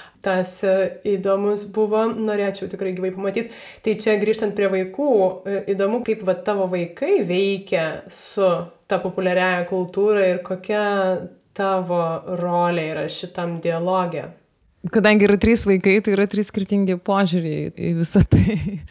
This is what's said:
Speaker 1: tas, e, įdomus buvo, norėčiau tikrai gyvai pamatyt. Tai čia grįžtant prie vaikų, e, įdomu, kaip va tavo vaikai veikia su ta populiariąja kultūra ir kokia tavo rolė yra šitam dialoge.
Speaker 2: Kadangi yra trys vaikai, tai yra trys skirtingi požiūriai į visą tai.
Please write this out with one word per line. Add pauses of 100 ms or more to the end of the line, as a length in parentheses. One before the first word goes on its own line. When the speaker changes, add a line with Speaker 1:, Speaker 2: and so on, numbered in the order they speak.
(220)
Speaker 1:
tas,
e,
įdomus
buvo, (100)
norėčiau
tikrai
gyvai
pamatyt. (320)
Tai
čia
grįžtant
prie
vaikų,
e, (100)
įdomu,
kaip
va
tavo
vaikai
veikia
su (200)
ta
populiariąja
kultūra
ir
kokia (720)
tavo (360)
rolė
yra
šitam
dialoge. (560)
Speaker 2:
Kadangi
yra
trys
vaikai,
tai
yra
trys
skirtingi
požiūriai
į
visą
tai. (120)